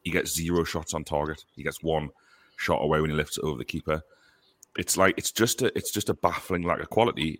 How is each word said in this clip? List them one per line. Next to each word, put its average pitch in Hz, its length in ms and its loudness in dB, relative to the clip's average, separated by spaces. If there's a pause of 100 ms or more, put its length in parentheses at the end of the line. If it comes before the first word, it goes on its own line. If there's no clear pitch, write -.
He 85 80 -6
gets 80 240 0
zero 82 300 2
shots 82 300 -6
on 80 100 -4
target. 76 400 -4 (100)
He 71 80 -14
gets 73 200 -6
one 78 260 0 (480)
shot - 260 0
away 78 180 4
when 78 100 2
he 76 60 0
lifts 76 220 -2
it - 60 -4
over 76 140 -2
the 58 60 -8
keeper. 80 380 -4 (760)
It's - 180 -2
like, 95 220 6
it's - 140 -4
just - 300 2
a, 113 140 2
it's - 140 -4
just - 180 -2
a 104 60 2
baffling 87 480 -2
lack 85 180 0
of 85 100 -8
quality. 80 500 2